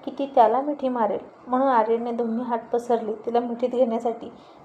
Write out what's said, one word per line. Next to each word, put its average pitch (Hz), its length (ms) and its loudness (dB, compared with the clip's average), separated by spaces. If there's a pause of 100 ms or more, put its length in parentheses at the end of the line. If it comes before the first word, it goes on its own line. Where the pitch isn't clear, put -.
की 277 60 -8
ती 277 160 -4
त्याला 247 340 6
मिठी 285 280 -4
मारेल, 220 360 -2 (220)
म्हणून 254 220 2
आर्यनने 233 440 2
दोन्ही 233 320 -2
हात 240 140 -2 (140)
पसरले 226 420 0 (120)
तिला 233 140 0
मिठीत 240 280 -2
घेण्यासाठी, 233 600 0 (340)